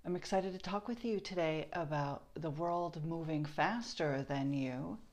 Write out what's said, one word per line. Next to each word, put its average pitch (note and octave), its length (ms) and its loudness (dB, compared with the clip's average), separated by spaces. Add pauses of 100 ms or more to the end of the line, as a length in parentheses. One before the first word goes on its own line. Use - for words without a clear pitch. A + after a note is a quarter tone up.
I'm F3 140 0
excited F#3+ 380 2
to F#3 40 -6
talk G3+ 300 -2
with A#3 160 -4
you G#3+ 160 2
today D#3+ 540 0
about D3 480 0 (100)
the D#3+ 160 -4
world E3+ 560 0
moving D#3+ 400 0
faster D3+ 840 2
than C#3 280 2
you C3+ 420 -2 (160)